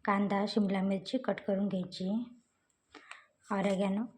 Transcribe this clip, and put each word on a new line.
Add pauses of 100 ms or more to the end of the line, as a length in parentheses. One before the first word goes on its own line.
कांदा,
शिमला
मिरची
कट
करून
घ्यायची
आहे. (1160)
ऑरेगॅनो, (140)